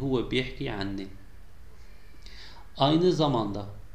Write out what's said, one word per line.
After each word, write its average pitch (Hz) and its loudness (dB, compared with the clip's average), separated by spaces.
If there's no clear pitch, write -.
هو 131 2
بيحكي 127 -2
عني. 98 -4
Aynı 160 8
zamanda، 113 2